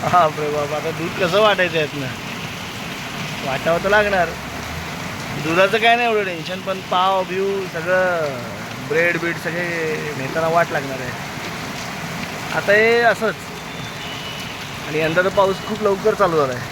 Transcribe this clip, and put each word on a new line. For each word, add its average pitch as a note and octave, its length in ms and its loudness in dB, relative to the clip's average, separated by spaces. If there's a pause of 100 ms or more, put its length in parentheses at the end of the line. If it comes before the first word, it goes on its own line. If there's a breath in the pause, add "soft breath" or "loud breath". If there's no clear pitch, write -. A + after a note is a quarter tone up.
बापरे D3+ 460 2
बाप, D3 240 -2
आता D3+ 180 -2
दूध F3+ 320 -4
कसं F#3 180 4
वाटायचं F#3 360 4
यातनं? C#3+ 300 -2 (1400)
वाटावं D#3+ 340 2
तर F#3+ 60 2
लागणार. G3+ 380 4 (1160)
दुधाचं F3+ 340 4
काय A#3 180 6
नाही A#3+ 120 2
एवढं G#3+ 160 2
टेन्शन, F3 360 -4
पण F#3+ 200 -4
पाव F#3+ 440 2
बिव F#3+ 500 -2
सगळं, E3+ 640 0 (520)
ब्रेड E3+ 320 4
बीड E3 160 -2
सगळे E3 600 -2 (200)
नेताना D3 300 -2
वाट E3+ 240 4
लागणार C#3 280 -4
आहे. B2+ 120 -6 (1500)
आता G3 160 4
हे A3+ 260 6
असंच. A3 360 4 (1500)
आणि D3+ 120 -2
यंदा E3 220 2
तर F#3 80 4
पाऊस F#3+ 260 4 (120)
खूप G#3 160 -4
लवकर G3+ 300 4
चालू F3+ 240 4
झाला C3 160 2
आहे. B2 180 -6